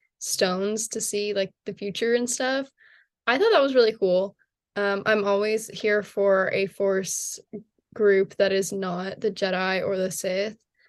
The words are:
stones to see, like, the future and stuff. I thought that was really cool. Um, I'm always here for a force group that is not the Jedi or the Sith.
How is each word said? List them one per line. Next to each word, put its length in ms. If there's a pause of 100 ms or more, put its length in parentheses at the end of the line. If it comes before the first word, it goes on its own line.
(200)
stones 680
to 140
see, 320
like, 180 (140)
the 80
future 400
and 160
stuff. 400 (560)
I 100
thought 160
that 100
was 120
really 200
cool. 420 (380)
Um, 300
I'm 220
always 420
here 340
for 520
a 100
force 720 (540)
group 440
that 160
is 200
not 480
the 100
Jedi 560
or 120
the 120
Sith. 460 (320)